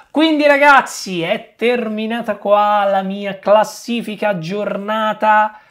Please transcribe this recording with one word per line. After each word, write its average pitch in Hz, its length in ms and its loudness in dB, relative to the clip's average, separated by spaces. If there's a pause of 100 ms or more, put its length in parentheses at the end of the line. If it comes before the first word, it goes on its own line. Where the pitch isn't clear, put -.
(120)
Quindi, 302 340 2
ragazzi, 277 760 2
è 202 360 -6
terminata 220 800 -4
qua 208 480 2
la 196 160 0
mia 196 380 -8
classifica 214 880 -2
aggiornata 208 1300 -2 (100)